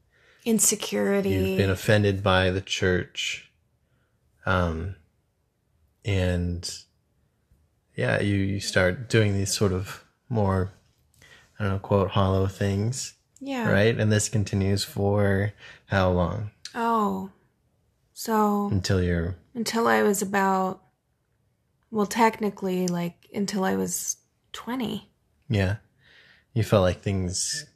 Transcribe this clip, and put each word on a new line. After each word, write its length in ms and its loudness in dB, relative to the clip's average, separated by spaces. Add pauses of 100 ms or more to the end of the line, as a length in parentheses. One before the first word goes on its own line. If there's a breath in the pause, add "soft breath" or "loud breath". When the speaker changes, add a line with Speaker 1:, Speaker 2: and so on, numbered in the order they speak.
(440 soft breath)
Speaker 1:
Insecurity. 840 0
Speaker 2:
You've 280 0
been 120 2
offended 520 2
by 280 4
the 100 -2
church. 880 -2 (960)
Um, 500 0 (1080)
and 680 -2 (1200)
yeah, 240 0
you, 160 0
you 240 -2
start 480 0
doing 260 4
these 200 -2
sort 180 2
of 320 -6 (240)
more, 440 0 (840 loud breath)
I 60 -4
don't 80 0
know, 60 -2
quote, 320 2
hollow 360 2
things. 680 -4 (260)
Speaker 1:
Yeah. 300 -4
Speaker 2:
Right? 280 2
And 120 0
this 180 2
continues 560 -2
for 680 0 (340 loud breath)
how 240 2
long? 400 -2 (240)
Speaker 1:
Oh, 560 -2 (840)
so 560 0
Speaker 2:
Until 320 2
you're 340 0 (180)
Speaker 1:
until 340 0
I 140 4
was 200 2
about, 580 0 (1120)
well, 160 0
technically, 800 0
like, 480 -4
until 300 -2
I 100 0
was 420 -4 (360)
twenty. 580 -8 (380)
Speaker 2:
Yeah. 280 2 (760 soft breath)
You 80 2
felt 200 4
like 200 2
things 720 -4